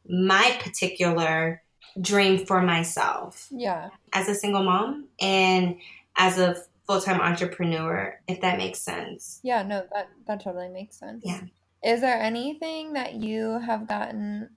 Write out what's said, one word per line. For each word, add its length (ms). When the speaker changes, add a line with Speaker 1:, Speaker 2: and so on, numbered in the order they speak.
Speaker 1:
my 540
particular 1000
dream 460
for 160
myself. 880
Speaker 2:
Yeah. 380
Speaker 1:
As 140
a 80
single 280
mom 440
and 580
as 220
a 200
full-time 360
entrepreneur, 1040
if 140
that 160
makes 220
sense. 600
Speaker 2:
Yeah, 220
no, 300
that, 160
that 160
totally 260
makes 280
sense. 280
Speaker 1:
Yeah. 160
Speaker 2:
Is 160
there 180
anything 760
that 220
you 440
have 300
gotten, 680